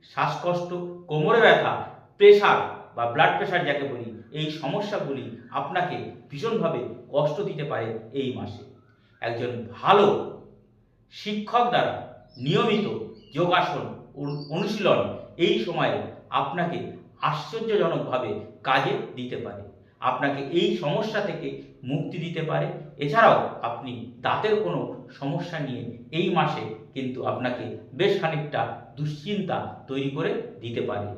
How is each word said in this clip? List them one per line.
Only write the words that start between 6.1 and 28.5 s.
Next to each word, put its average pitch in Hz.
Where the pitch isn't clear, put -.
ভীষণভাবে 165
কষ্ট 151
দিতে 151
পারে 117
এই 135
মাসে। -
একজন 117
ভালো -
শিক্ষক 214
দ্বারা -
নিয়মিত 208
যোগাসন 170
অনু-, 147
অনুশীলন 180
এই 175
সময়ে 151
আপনাকে 147
আশ্চর্যজনকভাবে 160
কাজে 139
দিতে 123
পারে, 98
আপনাকে 139
এই 170
সমস্যা 208
থেকে 151
মুক্তি 160
দিতে 160
পারে। -
এছাড়াও 160
আপনি 120
দাঁতের 214
কোনো -
সমস্যা 160
নিয়ে 123
এই 180
মাসে 147
কিন্তু 123
আপনাকে 120
বেশ 196
খানিকটা 147